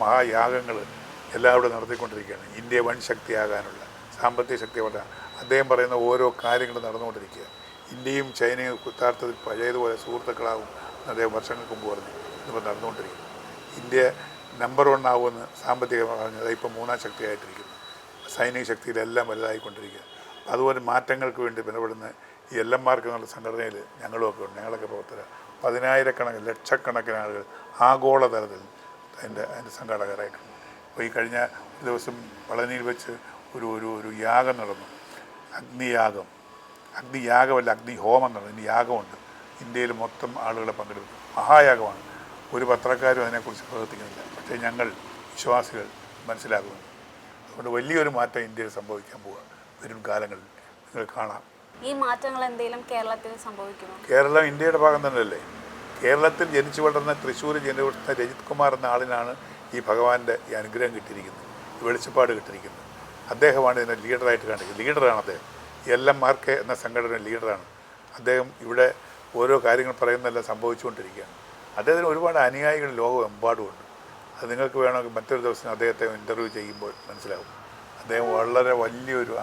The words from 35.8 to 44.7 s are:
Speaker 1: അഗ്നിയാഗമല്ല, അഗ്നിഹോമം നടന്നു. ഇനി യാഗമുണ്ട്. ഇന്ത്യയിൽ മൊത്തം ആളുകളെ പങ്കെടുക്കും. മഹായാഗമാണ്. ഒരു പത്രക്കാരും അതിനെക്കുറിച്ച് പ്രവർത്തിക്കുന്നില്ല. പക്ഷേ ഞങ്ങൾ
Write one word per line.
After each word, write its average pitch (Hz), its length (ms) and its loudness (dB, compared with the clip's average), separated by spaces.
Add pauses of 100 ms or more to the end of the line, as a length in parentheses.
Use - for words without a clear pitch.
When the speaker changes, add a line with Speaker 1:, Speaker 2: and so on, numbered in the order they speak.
Speaker 1:
അഗ്നിയാഗമല്ല, 127 800 4
അഗ്നിഹോമം 117 580 2
നടന്നു. 104 220 -10
ഇനി 110 160 -12
യാഗമുണ്ട്. 117 440 0 (480)
ഇന്ത്യയിൽ 120 280 -2 (100)
മൊത്തം 120 280 -8 (160)
ആളുകളെ 113 340 -4
പങ്കെടുക്കും. 101 360 -12 (220)
മഹായാഗമാണ്. 131 640 8 (520)
ഒരു 123 160 0
പത്രക്കാരും 127 560 4
അതിനെക്കുറിച്ച് 113 440 -6
പ്രവർത്തിക്കുന്നില്ല. 110 520 -10 (140)
പക്ഷേ - 200 -10 (100)
ഞങ്ങൾ 120 200 -2 (480)